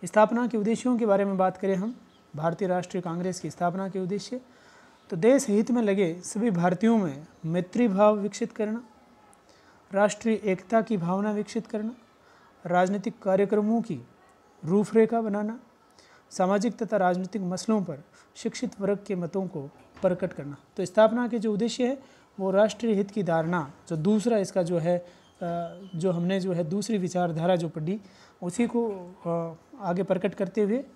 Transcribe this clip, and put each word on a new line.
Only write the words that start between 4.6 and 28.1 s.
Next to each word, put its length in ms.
तो 60
देश 320
हित 220
में 120
लगे 380
सभी 300
भारतीयों 480
में 280
मैत्री 420
भाव 280
विकसित 360
करना, 320
राष्ट्रीय 500
एकता 380
की 140
भावना 360
विकसित 340
करना, 300
राजनीतिक 560
कार्यक्रमों 600
की 180
रूपरेखा 560
बनाना, 400
सामाजिक 460
तथा 200
राजनीतिक 460
मसलों 400
पर 220
शिक्षित 440
वर्ग 260
के 80
मतों 320
को 160
प्रकट 300
करना। 240
तो 80
स्थापना 440
के 100
जो 140
उद्देश्य 360
है, 140
वो 100
राष्ट्रीय 440
हित 160
की 120
धारणा, 480
जो 80
दूसरा 420
इसका 240
जो 160
है, 200
अ, 80
जो 140
हमने 300
जो 120
है, 120
दूसरी 340
विचारधारा 580
जो 120
पढ़ी, 320